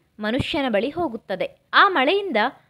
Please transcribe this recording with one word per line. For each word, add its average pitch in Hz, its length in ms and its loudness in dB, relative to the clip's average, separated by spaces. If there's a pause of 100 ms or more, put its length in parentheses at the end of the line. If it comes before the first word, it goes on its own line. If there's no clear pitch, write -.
(200)
ಮನುಷ್ಯನ 262 480 -4
ಬಳಿ 226 220 0
ಹೋಗುತ್ತದೆ. 226 600 -6 (240)
ಆ 339 140 8
ಮಳೆಯಿಂದ 349 480 0 (340)